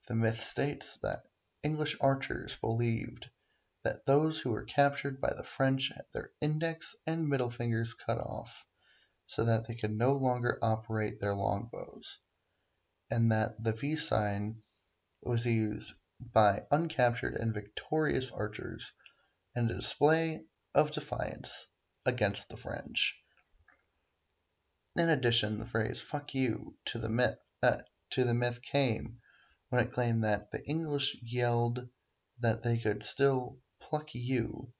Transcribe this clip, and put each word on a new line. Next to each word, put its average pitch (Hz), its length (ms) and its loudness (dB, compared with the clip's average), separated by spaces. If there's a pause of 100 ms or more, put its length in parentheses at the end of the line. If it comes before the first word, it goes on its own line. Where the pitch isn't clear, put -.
The 120 60 -2
myth 113 280 2
states - 600 -4
that 98 200 -2 (400)
English 151 380 0
archers - 560 0
believed 113 760 -2 (540)
that - 200 -2
those 156 340 4
who 127 120 -2
were 107 140 -2
captured 143 560 0
by - 140 0
the - 80 -10
French 135 460 2
had - 240 -10
their - 180 -4 (100)
index 156 560 -2 (100)
and 160 220 0
middle 127 220 2
fingers 117 440 0
cut - 240 -2
off - 460 -8 (600)
so - 180 -2
that 113 220 2
they 113 80 -4
could 107 220 -2
no 120 160 4
longer 123 500 0
operate 110 580 0
their 101 140 0
longbows, - 840 -4 (920)
and 117 220 4
that 110 300 0
the 113 100 0
V 143 240 -2
sign 107 680 -2 (600)
was 117 240 0
used 110 460 0 (280)
by 104 500 4
uncaptured 131 680 2
and 110 160 0
victorious 139 760 -2
archers - 640 -6 (640)
in 117 160 2
a - 40 0
display 156 680 2 (300)
of 151 160 4
defiance - 760 -6 (400)
against 113 420 -2
the - 80 -12
French. - 640 -4 (1800)
In 165 120 4
addition, 117 500 2
the 113 80 -6
phrase 113 340 -2
"fuck - 340 -8
you" 127 420 0 (100)
to - 120 -4
the 110 100 -4
myth, 117 300 2 (240)
uh, 123 160 4 (320)
to 131 140 2
the 120 100 2
myth 120 280 0
came 117 560 0 (500)
when 123 160 4
it - 80 -10
claimed 117 320 2
that 104 260 0
the - 140 -6
English 147 580 -2
yelled 120 680 0 (500)
that 117 240 2
they 117 160 2
could 110 240 0
still 131 560 0 (220)
pluck - 340 -6
yew 120 640 -2